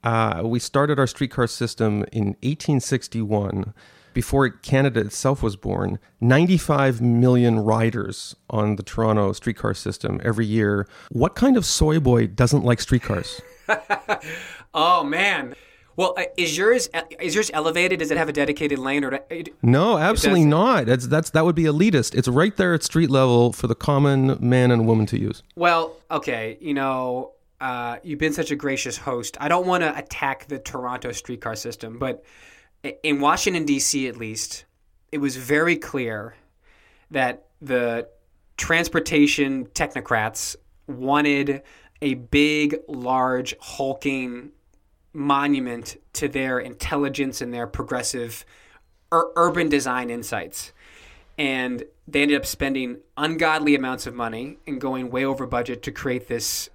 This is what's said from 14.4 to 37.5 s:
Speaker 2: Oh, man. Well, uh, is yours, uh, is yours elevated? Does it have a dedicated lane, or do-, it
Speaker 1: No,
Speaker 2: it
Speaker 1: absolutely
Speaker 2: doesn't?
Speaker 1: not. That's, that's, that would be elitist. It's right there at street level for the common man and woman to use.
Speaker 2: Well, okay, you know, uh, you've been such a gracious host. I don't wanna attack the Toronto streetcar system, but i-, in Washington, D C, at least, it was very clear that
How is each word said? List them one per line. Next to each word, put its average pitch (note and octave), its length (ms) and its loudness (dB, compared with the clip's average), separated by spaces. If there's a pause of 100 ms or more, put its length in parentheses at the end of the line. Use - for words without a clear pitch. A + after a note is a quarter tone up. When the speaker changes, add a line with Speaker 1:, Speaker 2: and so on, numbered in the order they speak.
Speaker 2:
Oh, E3 300 4
man. D3+ 500 -2 (480)
Well, F#3 160 2
uh, F#3 60 -2 (120)
is E3 220 -2
yours, A#3 380 2
uh, E3 80 -2 (160)
is D#3+ 160 -4
yours G#3+ 180 0
elevated? E3+ 460 0
Does D#3+ 100 -2
it D#3 80 0
have D#3+ 100 0
a D3+ 60 -4
dedicated C#3+ 460 0
lane, C#3 240 -2
or B2+ 80 -4
do-, C3+ 80 -4 (100)
it E3+ 320 -10
Speaker 1:
No, D#3+ 360 4
Speaker 2:
it D3+ 40 0
Speaker 1:
absolutely G3 380 4
Speaker 2:
doesn't? D3+ 100 6
Speaker 1:
not. F3 380 4
That's, B2 180 2
that's, D3+ 240 0
that D#3+ 160 2
would F3 80 2
be D#3+ 120 2
elitist. D#3 500 2
It's B2 120 0
right D#3 300 2
there F3+ 160 2
at D#3 80 0
street E3 300 2
level B2 420 6
for - 140 -4
the A#2 80 0
common C#3 640 2
man B2 320 4
and A2+ 160 4
woman A2 180 4
to G#2+ 140 -2
use. G#2 240 -4 (120)
Speaker 2:
Well, E3+ 400 2 (140)
okay, A#2 500 -4
you D3+ 140 -4
know, C3 600 -4 (260)
uh, A#2+ 420 -6
you've D3+ 160 -8
been D3+ 160 0
such D#3 160 -4
a D3 60 -2
gracious C3+ 420 -4
host. B2 420 -6
I C#3+ 80 -4
don't F3+ 200 2
wanna F3 280 0
attack - 520 -6
the C#3+ 100 -8
Toronto B2 540 -8
streetcar A#2 440 -10
system, A#2 440 -12
but C3 240 -6 (600)
i-, - 200 -10
in D3 180 2
Washington, E3+ 440 2
D C#3+ 120 2
C, C3+ 300 -2
at A#2 100 -10
least, A2 480 -10 (460)
it D3+ 80 -4
was C#3 160 -2
very D3+ 400 2
clear A#2 580 -6 (760)
that B2 340 -2 (160)